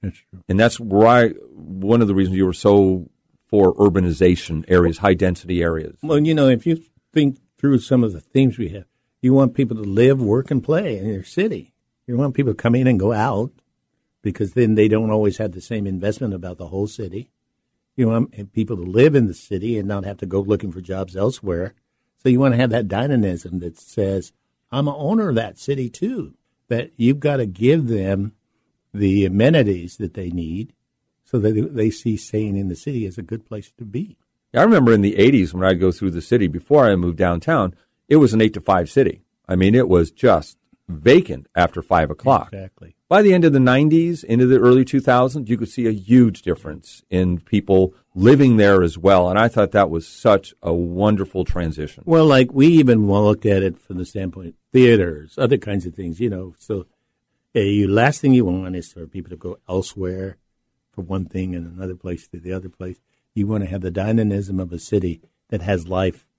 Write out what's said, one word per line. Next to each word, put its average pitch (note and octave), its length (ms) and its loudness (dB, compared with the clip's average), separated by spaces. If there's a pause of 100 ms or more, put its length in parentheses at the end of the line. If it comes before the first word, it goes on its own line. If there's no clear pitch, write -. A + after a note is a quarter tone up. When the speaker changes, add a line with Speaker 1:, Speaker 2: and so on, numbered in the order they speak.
Speaker 1:
That's F#2+ 180 -10
true. - 300 -20
Speaker 2:
And F#2+ 100 -2
that's A#2 220 2
why, A2+ 500 4 (220)
one F#2+ 480 -2
of A2 80 2
the G2 60 0
reasons F#2+ 220 0
you F#2+ 100 2
were F2+ 60 0
so F#2+ 580 2 (360)
for G2 280 4
urbanization F2+ 920 0
areas, F2 300 2
high G2+ 160 2
density F2 480 -4
areas. E2 400 -6
Speaker 1:
Well, D3+ 180 0
you D#3 140 2
know, C#3+ 140 2
if A#2+ 180 0
you E3 160 -2 (300)
think C#3+ 260 0 (200)
through C#3 200 2
some B2 260 0
of G#2+ 80 -4
the D#2+ 80 -14
themes C3+ 380 0
we G#2+ 120 -6
have, F#2+ 140 -16 (360)
you B2+ 140 2
want C3+ 200 2
people A#2+ 220 -4
to G#2+ 60 -10
live, A#2+ 380 2
work, A#2 300 -2
and C3+ 140 -2
play D#3 340 -4
in F#2+ 80 -8
your G2 180 -8
city. F#3 500 -6 (320)
You A#2+ 100 -6
want C3+ 180 -2
people C3 180 0
to - 40 -4
come A#2 180 0
in B2+ 120 2
and B2 120 2
go G2 140 0
out A2+ 400 -4 (680)
because G2+ 300 -6
then A2+ 220 2
they G#2+ 140 4
don't A2 220 0
always G#2 280 -2
have G#2 140 -6
the F#2 80 -16
same G#2 260 -8
investment G2+ 460 -6
about F2+ 260 -12
the F2 100 -16
whole G2 180 -6
city. G#2 440 -14 (680)
You B2 120 0
want A2+ 440 -6
people A2 240 -6
to F2+ 60 -10
live A#2 320 2
in B2+ 120 2
the F2+ 80 -6
city G#2+ 440 -8
and G2 100 -8
not G2+ 160 -6
have G2 140 -12
to G2+ 80 -12
go F#2+ 140 -4
looking G2 320 -4
for F2+ 80 -16
jobs F#2 360 -10
elsewhere. F#2+ 580 -6 (480)
So C3+ 60 0
you B2 100 2
want C3+ 160 2
to A#2+ 60 0
have B2 100 0
that A2 180 -4
dynamism F#2+ 720 -4
that F2 180 -14
says, G2 540 -6 (380)
"I'm C#3+ 180 -4
an C#3+ 80 -8
owner G3 320 -2
of C#3 80 -2
that A2 220 -6
city C3+ 300 -6
too," G3+ 460 -10 (340)
that A#2+ 280 -6
you've C3+ 240 2
gotta C#3 260 -2
give A#2+ 420 0
them G2 440 -4 (600)
the G2+ 320 2
amenities G2+ 760 0
that G2 160 -10
they F2+ 160 -10
need F2 420 -8 (520)
so - 140 -4
that G#2+ 380 -2
they A2 140 0
see A2 260 -6
staying G#2+ 400 -6
in G2 120 -6
the E2+ 80 -8
city B2 300 -8
as F2+ 120 -14
a F#2+ 40 -14
good G#2+ 240 -12
place G#2 320 -16
to B2 60 -16
be. A#2 320 -12 (360)
Speaker 2:
Yeah, B2 100 2
I - 20 6
remember D#3+ 280 6
in G#2 100 4
the G2 140 0
eighties G2+ 380 4
when F#2 80 -4
I'd F#2 160 2
go F#2 140 2
through F#2+ 180 -4
the E2+ 100 -6
city G2 280 0
before B2 380 2
I G2+ 100 4
moved F2 220 -2
downtown, F#2 560 -2 (340)
it C#3+ 80 4
was C3 180 6
an A2 60 2
eight A2 140 2
to G2+ 60 -10
five F2+ 300 0
city. - 320 0 (240)
I F#2 80 -6
mean, F#2+ 220 4
it B2 120 2
was F2 220 2
just G2 460 0 (320)
vacant E2 640 2
after F2 280 -2
five D#2+ 280 0
o'clock. A2+ 420 -2
Speaker 1:
Exactly. - 440 -20 (120)
Speaker 2:
By G3 140 4
the G3+ 100 6
end F3+ 120 4
of D#3 80 6
the C3+ 80 4
nineties, D3+ 640 2
into B2 220 2
the B2+ 120 4
early B2 260 4
two C3+ 140 -2
thousands, B2+ 500 0
you A#2 80 -2
could A2 120 -8
see A#2+ 180 -6
a A2+ 60 0
huge G#2+ 500 2
difference - 680 -10
in F2+ 280 0
people F#2+ 560 0 (180)
living B2 440 4
there G2+ 260 4
as E2+ 160 -2
well. F2+ 320 4
And F#2+ 80 0
I A2+ 80 2
thought A2 240 0
that G2 200 2
was E2 180 -6
such - 440 0 (120)
a E2+ 100 -2
wonderful F#2 680 -2
transition. D#2 640 -8
Speaker 1:
Well, D#3+ 200 4
like, C3 260 4
we C#3 140 4
even B2+ 420 4
looked G#2 380 2
at G2 160 2
it F#2+ 160 -4
from F#2 200 -14
the F#2 60 -8
standpoint F#2 440 -12
of - 60 -20 (180)
theaters, F#2 680 4
other C3 200 0
kinds G2 280 -6
of E2+ 80 -14
things, E2+ 240 -12
you A#2 100 -2
know. F#2 300 -10
So G2+ 280 -10 (680)
the G#2 340 0
last A#2 340 0
thing C3+ 140 2
you B2 100 4
want F#2 300 -6
is F2 180 -14
for E2+ 140 -18
people E2+ 240 -16
to F2 60 -16
go F2 220 -14 (100)
elsewhere F#2 720 -8 (540)
for G2 100 -14
one F#2 220 -6
thing F#2 300 -8
and E2+ 220 -12
another F#2 180 -10
place F2+ 320 -12
to F2 140 -18
the F2+ 120 -12
other F#2 160 -10
place. F#2 320 -16 (320)
You G#2 140 -4
wanna G#2 200 -4
have F#2 140 -8
the F2+ 120 -6
dynamism G2 640 -2
of F2+ 140 -10
a F2 80 -12
city F2+ 400 -4 (300)
that - 120 -8
has F2+ 240 -4
life. F#2 400 -4 (120)